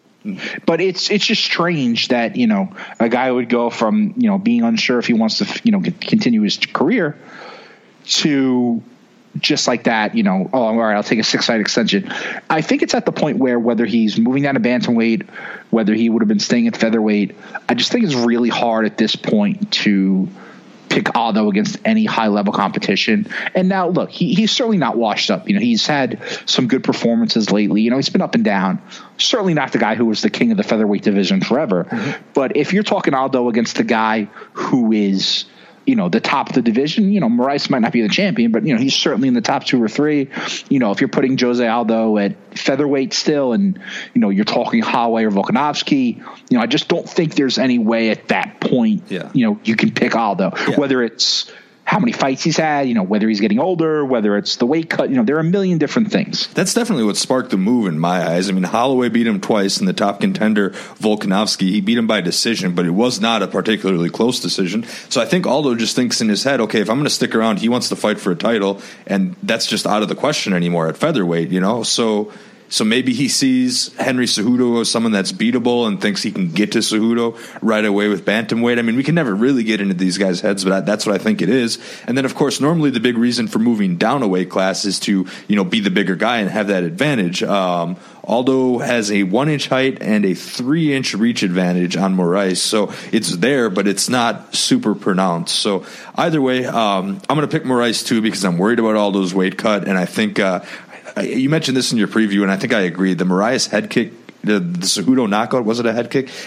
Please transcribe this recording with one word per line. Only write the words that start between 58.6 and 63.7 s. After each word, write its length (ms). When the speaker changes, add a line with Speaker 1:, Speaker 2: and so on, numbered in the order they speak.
Speaker 2:
Holloway 460
beat 180
him 120
twice 380
and 100
the 60
top 260
contender, 520
Volkanovski, 720
he 120
beat 180
him 80
by 140
decision, 520
but 140
it 20
was 320
not 220
a 40
particularly 640